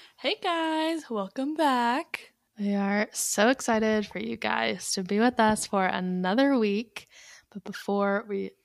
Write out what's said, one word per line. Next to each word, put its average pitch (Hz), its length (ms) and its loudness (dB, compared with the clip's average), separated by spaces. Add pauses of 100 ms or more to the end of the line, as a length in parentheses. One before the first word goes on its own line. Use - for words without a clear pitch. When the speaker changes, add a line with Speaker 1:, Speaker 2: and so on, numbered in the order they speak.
(180)
Speaker 1:
Hey, 349 240 -2
guys. 320 680 -2
Welcome 240 460 -4
back. 262 800 0 (260)
Speaker 2:
We 202 160 0
are 202 380 2
so - 360 2
excited 220 580 2
for - 120 -12
you 226 180 -6
guys 220 560 -2
to 196 100 -2
be 202 160 -2
with 240 220 2
us 214 260 2
for 190 200 2
another 185 720 2
week. 214 500 -2 (440)
But 196 120 -16
before 202 640 -2
we 196 220 -6 (140)